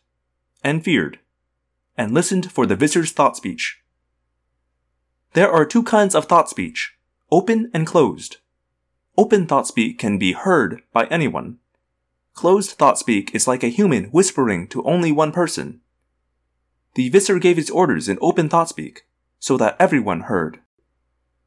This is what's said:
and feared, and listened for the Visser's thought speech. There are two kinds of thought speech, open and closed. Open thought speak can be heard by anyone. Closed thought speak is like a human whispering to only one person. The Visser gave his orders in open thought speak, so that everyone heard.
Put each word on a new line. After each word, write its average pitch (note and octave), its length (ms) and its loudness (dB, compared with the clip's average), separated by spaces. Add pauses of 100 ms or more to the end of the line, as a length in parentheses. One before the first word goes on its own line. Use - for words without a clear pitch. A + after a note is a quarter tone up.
(640)
and D#3 200 -2
feared, G2 360 0 (800)
and A2+ 160 -4
listened F3+ 380 -2
for A#2+ 160 0
the G2 80 0
Visser's D3+ 360 0
thought C#3 240 0
speech. - 460 -10 (1500)
There F3+ 180 4
are D#3+ 140 4
two A#3 160 2
kinds G#3+ 320 2
of D3+ 120 2
thought E3 240 4
speech, - 460 -10 (360)
open A3 420 2
and D#3+ 140 -2
closed. - 500 0 (800)
Open G3+ 300 2
thought C#3 200 0
speak - 300 -2
can G#2 220 -2
be F#2 140 0
heard D3 480 0 (100)
by A#2 140 2
anyone. C3 520 -4 (760)
Closed F#3+ 380 2
thought - 260 2
speak G2+ 380 -2
is - 120 -2
like B2+ 160 -2
a A#2+ 40 0
human A#2+ 380 0
whispering A#2+ 640 0
to - 160 -8
only E3+ 260 0
one D3+ 200 0
person. D#3+ 500 -6 (1120)
The B2+ 140 -2
Visser G3 280 2
gave F3 200 2
his D#3 120 -4
orders C#3+ 400 0
in F#2+ 120 -2
open D#3+ 280 0
thought E3+ 200 0
speak, - 340 -14 (340)
so - 200 -2
that A2+ 220 0
everyone G#2+ 420 0
heard. E2 380 -4 (880)